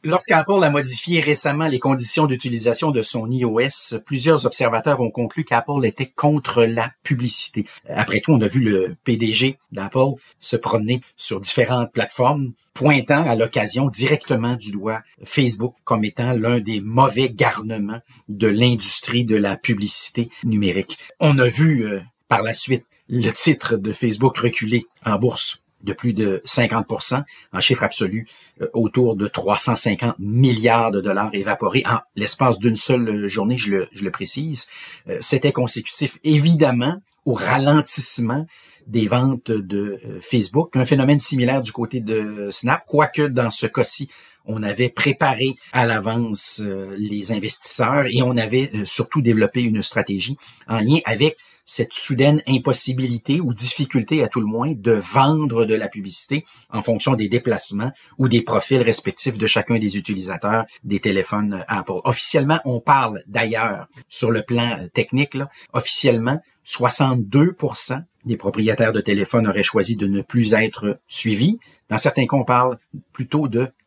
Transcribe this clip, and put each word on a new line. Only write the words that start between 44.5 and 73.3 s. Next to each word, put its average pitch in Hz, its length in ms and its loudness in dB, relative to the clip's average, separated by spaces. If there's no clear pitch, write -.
avait 104 260 0
préparé 135 640 0
à 123 140 2
l'avance, 110 760 -2
euh, 98 360 -8
les 104 340 -6
investisseurs 113 800 -2
et 123 100 2
on 123 140 2
avait, 120 380 0
euh, 104 100 -4
surtout - 380 -2
développé 113 400 2
une 107 200 0
stratégie 98 540 -4
en 113 140 -2
lien 135 240 4
avec 117 320 0
cette - 280 -4
soudaine 143 540 2
impossibilité 131 920 0
ou 156 120 -2
difficulté, 131 680 0
à 110 40 0
tout - 120 -4
le 107 80 0
moins, 120 280 -2
de 113 180 2
vendre 131 720 2
de 110 100 0
la 107 120 -2
publicité 104 560 -6
en 107 100 -6
fonction 117 320 0
des 107 160 0
déplacements 113 600 -2
ou 131 100 2
des 113 140 4
profils 123 400 2
respectifs 110 560 0
de 110 80 -2
chacun 117 320 2
des 104 180 -2
utilisateurs 101 680 -2
des 101 160 -2
téléphones 98 680 -2
Apple. 95 380 -6
Officiellement, 143 600 0
on 123 140 -2
parle 123 480 0
d'ailleurs, 110 580 -4
sur - 240 -2
le 110 100 0
plan, 120 380 -2
euh, 87 80 -12
technique, 131 480 -2
là, 139 120 -6
officiellement, 120 680 0
soixante-deux 127 920 2
pour - 240 -6
cent 131 220 -4
des 117 100 -2
propriétaires 107 560 0
de 110 80 0
téléphones 104 480 0
auraient 101 160 0
choisi 110 320 0
de 101 120 -2
ne 98 160 0
plus 113 300 2
être 107 540 -2
suivis. 123 520 0
Dans 110 100 -2
certains 135 260 0
cas, 143 100 -2
on 131 80 2
parle 123 360 2
plutôt 147 340 -2